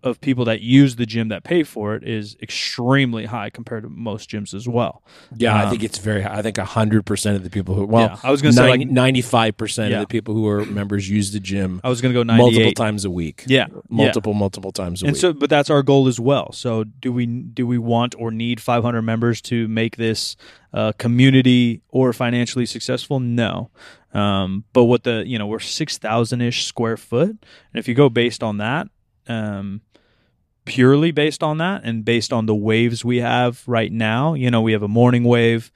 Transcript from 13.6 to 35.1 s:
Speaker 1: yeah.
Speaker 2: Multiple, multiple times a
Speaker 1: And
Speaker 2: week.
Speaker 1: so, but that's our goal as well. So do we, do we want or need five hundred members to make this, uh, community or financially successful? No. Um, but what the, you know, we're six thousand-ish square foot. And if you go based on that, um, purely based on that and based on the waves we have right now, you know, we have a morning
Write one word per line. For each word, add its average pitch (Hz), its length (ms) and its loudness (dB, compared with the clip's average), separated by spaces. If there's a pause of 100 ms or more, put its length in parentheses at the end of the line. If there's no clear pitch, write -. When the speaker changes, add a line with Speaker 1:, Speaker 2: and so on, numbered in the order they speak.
Speaker 1:
yeah. - 160 -16
Speaker 2:
Multiple, 110 460 0
multiple 98 380 -4
times 90 300 -8
a 92 40 -2
Speaker 1:
And 147 80 0
Speaker 2:
week. - 60 -4
Speaker 1:
so, 180 120 2
but 143 160 -2
that's 147 220 2
our 143 140 4
goal 135 240 4
as 113 100 -2
well. 120 340 0
So 113 300 -4
do 110 300 -8
we, 120 140 -2
do 117 380 -6
we 120 140 -2
want 117 400 0
or 113 140 -6
need 117 280 -4
five 120 220 0
hundred 117 200 -2
members 113 400 -2
to 117 260 -2
make 113 300 -4
this, 113 380 -4 (380)
uh, 107 240 -2
community 123 840 4 (100)
or 127 220 2
financially 120 540 -2
successful? 127 540 -6
No. 117 500 -2 (420)
Um, 98 600 -2
but 123 140 6
what 120 180 2
the, 113 240 -2
you 123 100 -4
know, 104 80 -6
we're 107 140 -6
six - 360 -8
thousand-ish 120 680 -2
square 113 320 -4
foot. 131 320 -2
And - 480 -14
if 113 100 -6
you 127 80 -2
go 139 140 6
based 117 340 0
on 107 140 -4
that, 117 320 -4 (400)
um, 104 520 -6 (840)
purely 143 460 4
based 147 320 -2
on 156 160 -2
that 180 240 -4
and 113 220 -6
based 117 280 0
on 113 140 0
the 107 80 2
waves 113 500 0
we 123 140 0
have 123 480 -2
right 117 240 -2
now, 113 440 0
you 127 140 0
know, 117 120 2
we 110 120 2
have 104 100 0
a 104 60 -4
morning 120 360 4